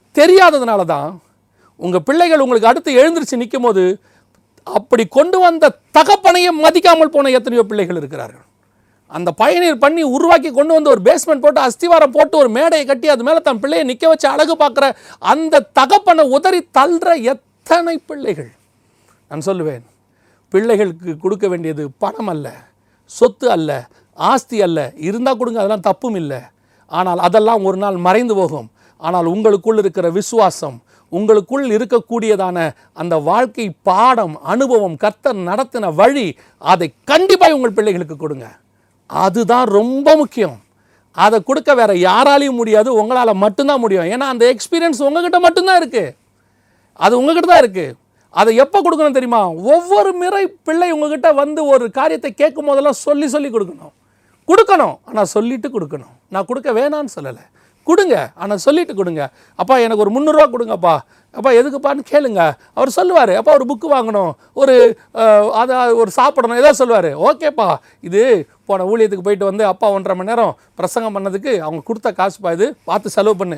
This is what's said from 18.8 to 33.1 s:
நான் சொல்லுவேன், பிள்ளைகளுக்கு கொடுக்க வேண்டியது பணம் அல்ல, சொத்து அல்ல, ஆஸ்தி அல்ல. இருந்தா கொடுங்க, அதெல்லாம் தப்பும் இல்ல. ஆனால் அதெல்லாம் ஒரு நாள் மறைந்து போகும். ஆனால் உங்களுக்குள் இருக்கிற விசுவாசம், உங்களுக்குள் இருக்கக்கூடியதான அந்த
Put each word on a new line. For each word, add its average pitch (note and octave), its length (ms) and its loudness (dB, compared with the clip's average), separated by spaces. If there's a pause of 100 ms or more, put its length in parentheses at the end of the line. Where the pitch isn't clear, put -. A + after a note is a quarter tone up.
நான் D3 160 -10
சொல்லுவேன், D#3 360 -6 (680)
பிள்ளைகளுக்கு F#3+ 680 -2
கொடுக்க F#3+ 300 -4
வேண்டியது D#3+ 380 -6 (120)
பணம் G3+ 360 -6
அல்ல, D3 140 -10 (640)
சொத்து - 400 -2
அல்ல, D#3+ 200 -2 (460)
ஆஸ்தி A#3+ 440 -2
அல்ல. E3+ 180 0 (280)
இருந்தா A#3+ 260 -2
கொடுங்க, A#3 280 -6
அதெல்லாம் G3+ 280 -2
தப்பும் G3+ 320 -4
இல்ல. C#3+ 120 -8 (580)
ஆனால் F3+ 280 -4
அதெல்லாம் G#3+ 460 0
ஒரு F#3+ 120 -2
நாள் G3 200 -4
மறைந்து G#3 380 0
போகும். D#3 340 -4 (320)
ஆனால் E3+ 320 -4
உங்களுக்குள் G#3+ 480 0
இருக்கிற F#3 280 -2
விசுவாசம், F3 680 -2 (340)
உங்களுக்குள் G#3+ 560 0
இருக்கக்கூடியதான G#3+ 880 -2 (360)
அந்த E3+ 240 -6